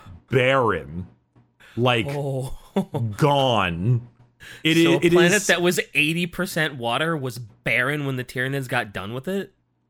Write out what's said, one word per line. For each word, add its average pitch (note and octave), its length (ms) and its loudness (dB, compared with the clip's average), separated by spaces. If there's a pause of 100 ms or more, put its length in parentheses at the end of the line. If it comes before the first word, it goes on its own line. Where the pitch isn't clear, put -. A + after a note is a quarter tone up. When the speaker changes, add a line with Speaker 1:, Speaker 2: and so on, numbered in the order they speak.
(280)
Speaker 1:
barren. G#2+ 760 2 (720)
Like, A#2+ 320 2
Speaker 2:
Oh. C3+ 500 -6 (160)
<laughs> A#2 420 -4
Speaker 1:
gone. A#2+ 920 2 (540)
It D#3+ 220 4
Speaker 2:
So E3 60 4
Speaker 1:
i-, E3+ 40 4
Speaker 2:
a E3+ 60 2
Speaker 1:
it E3+ 120 4
Speaker 2:
planet F3 200 6
Speaker 1:
is G3+ 140 2
Speaker 2:
that F3 160 2
was F3+ 180 2 (140)
eighty D#3+ 320 0
percent E3+ 500 -4
water C3 400 -2
was B2+ 220 -8
barren B2+ 680 -4
when C3+ 120 -2
the B2+ 80 -6
Tyranids C3 440 -4
got A2+ 240 -4
done G2 220 -8
with B2+ 140 -8
it? F#3+ 260 -6 (360)